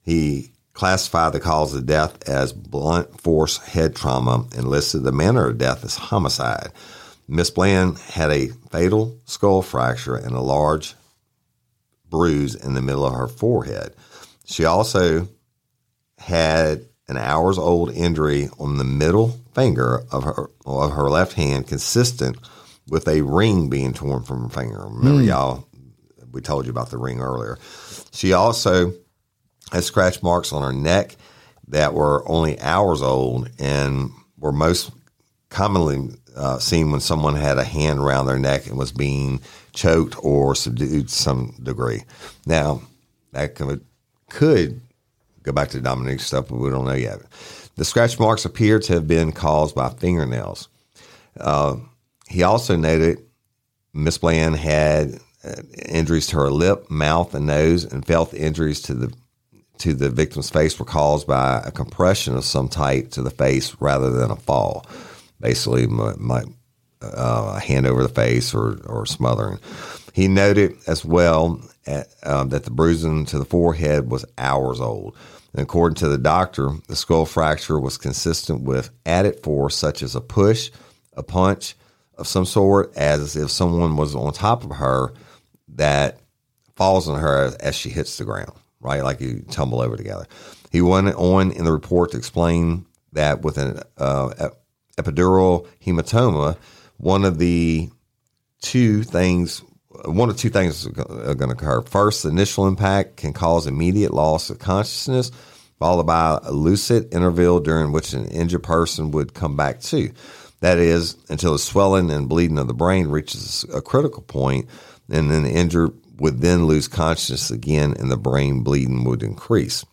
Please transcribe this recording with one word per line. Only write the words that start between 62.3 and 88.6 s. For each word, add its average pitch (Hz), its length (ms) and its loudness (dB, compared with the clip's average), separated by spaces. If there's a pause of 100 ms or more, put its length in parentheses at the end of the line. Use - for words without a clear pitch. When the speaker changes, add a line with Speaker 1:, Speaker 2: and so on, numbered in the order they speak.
Speaker 1:
of 64 80 -4
some 67 240 -2
type 67 420 -2
to 67 120 -6
the 62 80 -2
face 65 500 0
rather 69 300 2
than 62 200 0
a 50 60 -6
fall, 57 500 -2 (560)
basically 60 440 0
my, 55 300 -2
my, 58 260 -2 (600)
uh, 110 580 -4
hand 65 260 0
over 64 160 2
the 64 60 2
face 60 460 0
or, 55 320 -2
or 55 180 -6
smothering. 53 540 -2 (560)
He 95 140 4
noted 98 480 4 (100)
as 80 180 -4
well, 85 560 4 (260)
uh, 69 180 -6 (180)
um, 69 280 0
that 69 140 -2
the 58 60 -10
bruising 80 560 2
to 76 120 -4
the 69 60 -2
forehead 80 680 0
was 64 140 -6 (140)
hours 65 420 -2
old. 53 360 -8 (360)
And - 80 -4
according 82 360 2
to 78 120 0
the 71 80 2
doctor, 73 540 0 (180)
the - 80 -8
skull 80 300 2
fracture 78 520 0
was 67 200 -4
consistent 71 640 -4
with 65 260 -2 (160)
added 92 380 0
force, 71 340 -2
such 73 260 -2
as 62 120 -8
a 62 60 -4
push, 104 500 2 (440)
a - 80 -12
punch 92 520 0 (420)
of - 100 -12
some 92 200 0
sort, 98 500 4
as 73 400 0
if 76 140 -4
someone 85 460 2
was 73 180 0
on 69 180 -4
top 120 320 0
of 71 120 -12
her 65 360 0 (640)
that 71 460 0 (560)
falls 95 320 2
on 73 120 -2
her 69 260 2
as, 62 100 -4
as - 180 -4
she - 160 -8
hits - 260 -6
the - 80 -10
ground, 50 280 -8 (280)